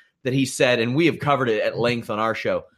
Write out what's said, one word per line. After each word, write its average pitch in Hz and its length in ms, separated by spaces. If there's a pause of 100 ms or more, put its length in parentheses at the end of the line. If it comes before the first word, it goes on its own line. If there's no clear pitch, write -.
(240)
that 127 80
he 135 140
said, 123 340
and 120 160
we 170 100
have 143 120
covered 131 320
it 107 120
at 98 160
length 117 320
on 104 80
our 110 160
show, 95 300 (140)